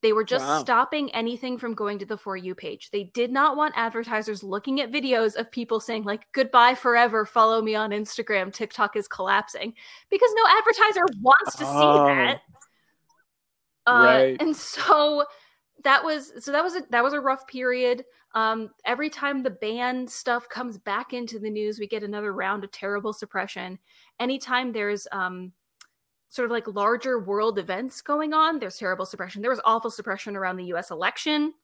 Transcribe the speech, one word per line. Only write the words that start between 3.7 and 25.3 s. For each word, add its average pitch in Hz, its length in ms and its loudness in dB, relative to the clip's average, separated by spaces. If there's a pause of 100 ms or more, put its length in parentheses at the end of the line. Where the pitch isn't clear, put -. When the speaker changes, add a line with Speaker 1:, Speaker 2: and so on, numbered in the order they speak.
Speaker 1:
advertisers 220 680 -4
looking 208 360 -4
at 240 120 -4
videos 247 420 0
of 226 160 -6
people 226 300 -4
saying, 220 240 -6
like, 202 280 -6
"Goodbye 254 440 6
forever, 233 500 4
follow 226 340 4
me 220 140 -2
on 214 160 -2
Instagram, 202 600 -4
TikTok 214 420 -4
is 208 140 -4
collapsing," 196 680 -2 (340)
because 440 260 4
no 453 100 6 (120)
advertiser 427 460 4 (180)
wants 254 360 6
to - 100 -4
see 147 320 6
Speaker 2:
Oh. 147 60 8
Speaker 1:
that. 196 380 2 (1400)
Uh, 247 380 8
Speaker 2:
Right. 262 140 0
Speaker 1:
and 311 180 0
so 294 680 2 (600)
that 277 200 4
was, 302 280 -4 (120)
so 277 80 -8
that 302 100 2
was 349 140 -2
a, 330 140 -6
that 240 120 2
was 269 100 2
a 294 80 -2
rough 262 280 -2
period. 247 560 -2 (300)
Um, 220 360 -2 (140)
every 277 260 -2
time 277 320 -4
the 247 80 -2
ban 247 560 -6
stuff 240 420 -4
comes 233 300 -10
back 214 340 -6
into 233 280 -10
the 214 100 -6
news, 214 300 -4
we 208 80 -6
get 214 140 -6
another 208 300 -6
round 190 320 -4
of 196 60 -14
terrible 202 420 -6
suppression. 190 680 -8 (420)
Anytime 254 520 -2
there's, 208 400 -4
um, 185 400 -8 (760)